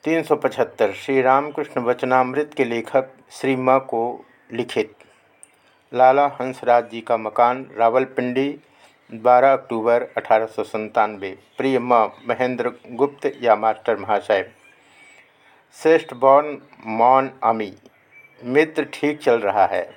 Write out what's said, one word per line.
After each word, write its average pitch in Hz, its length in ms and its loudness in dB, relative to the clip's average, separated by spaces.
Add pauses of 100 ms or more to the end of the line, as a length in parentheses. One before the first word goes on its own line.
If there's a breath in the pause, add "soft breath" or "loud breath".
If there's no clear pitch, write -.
तीन 160 180 0
सौ 156 140 0
पचहत्तर, 117 580 -2
श्री 135 280 -2
रामकृष्ण 143 580 0
वचनामृत 127 760 0
के 135 80 0
लेखक 117 440 -4 (240)
श्री 135 240 -4
म 131 240 2
को 120 440 -6 (280)
लिखित। 117 400 -6 (1000 soft breath)
लाला 131 400 4
हंसराज 120 580 -2
जी 117 100 -12
का 113 160 -2
मकान, 120 480 0 (120)
रावलपिंडी, 127 720 -2 (600 soft breath)
बारह 123 420 4
अक्टूबर 120 540 -2 (100)
अठारह 110 300 0
सौ - 180 -8
संतानवे। 107 680 -4 (280)
प्रिय 135 200 0
म 123 160 0 (340)
महेंद्र 123 440 -4 (180)
गुप्त 139 400 -4 (120)
या 113 140 4
मास्टर 110 400 -2
महाशय। 101 480 -2 (1300 soft breath)
श्रेष्ठ 160 380 2
बॉर्न 139 420 4 (320)
मॉन 127 420 4 (140)
अमी, 110 280 -2 (680)
मित्र 151 520 0
ठीक 147 260 -4
चल 120 220 0
रहा 98 260 2
है। 92 160 -4 (140)